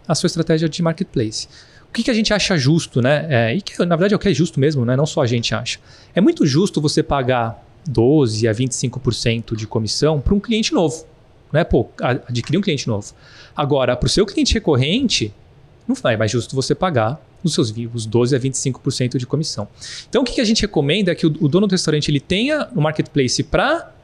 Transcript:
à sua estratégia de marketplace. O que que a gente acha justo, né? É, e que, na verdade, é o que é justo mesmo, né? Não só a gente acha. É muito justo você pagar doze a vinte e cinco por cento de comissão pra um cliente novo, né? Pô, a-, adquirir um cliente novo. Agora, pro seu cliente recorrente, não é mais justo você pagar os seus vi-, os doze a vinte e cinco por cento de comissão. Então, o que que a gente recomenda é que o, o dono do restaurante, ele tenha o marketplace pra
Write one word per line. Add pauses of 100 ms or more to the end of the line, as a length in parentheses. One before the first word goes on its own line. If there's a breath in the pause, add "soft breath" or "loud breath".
à
sua
estratégia
de
marketplace. (420 loud breath)
O
que
que
a
gente
acha
justo,
né?
É,
e
que,
na
verdade,
é
o
que
é
justo
mesmo,
né?
Não
só
a
gente
acha. (340 loud breath)
É
muito
justo
você
pagar (240)
doze
a
vinte
e
cinco
por
cento
de
comissão
pra
um
cliente
novo, (480)
né?
Pô, (140)
a-,
adquirir
um
cliente
novo. (420 loud breath)
Agora,
pro
seu
cliente
recorrente, (540)
não (160)
é
mais
justo
você
pagar (240)
os
seus
vi-,
os
doze
a
vinte
e
cinco
por
cento
de
comissão. (440 loud breath)
Então,
o
que
que
a
gente
recomenda
é
que
o,
o
dono
do
restaurante,
ele
tenha
o
marketplace
pra (100)